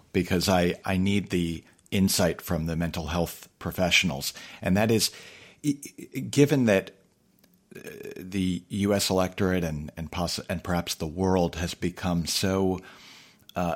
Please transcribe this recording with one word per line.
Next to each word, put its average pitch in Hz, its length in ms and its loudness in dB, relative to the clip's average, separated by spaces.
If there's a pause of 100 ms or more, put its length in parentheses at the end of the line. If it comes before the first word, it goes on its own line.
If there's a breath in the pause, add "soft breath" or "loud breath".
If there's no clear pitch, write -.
(120)
because 90 360 0
I, 90 360 2
I 95 140 -2
need 98 320 0
the 85 340 -2 (260 soft breath)
insight 95 500 2
from 80 260 -2
the 82 100 -2
mental 82 320 -4
health 85 400 -4 (100)
professionals. 87 720 -2 (300 loud breath)
And 92 140 2
that 110 160 2
is, - 180 2 (540 loud breath)
i-, 143 160 -2 (340)
i-, 131 60 -6
given 131 460 2
that, 95 260 2 (840)
uh, - 60 2 (360)
the 92 520 0
U 101 260 4
S 98 160 2
electorate 92 540 2
and, 76 320 -6
and 80 160 -8
poss-, 87 260 -4 (100)
and 87 140 -6
perhaps 87 320 -2
the 82 140 -6
world 90 480 2
has 85 180 -4
become 87 500 -2
so, 95 540 0 (800 loud breath)
uh, 87 200 -2